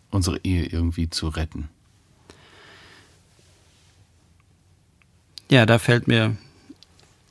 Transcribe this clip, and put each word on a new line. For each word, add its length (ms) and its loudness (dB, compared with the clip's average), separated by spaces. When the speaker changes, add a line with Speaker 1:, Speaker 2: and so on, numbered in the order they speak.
Speaker 1:
unsere 340 -2
Ehe 220 0
irgendwie 440 -4
zu 180 -6
retten? 400 -8
Speaker 2:
Ja, 160 6
da 140 4
fällt 300 0
mir 280 0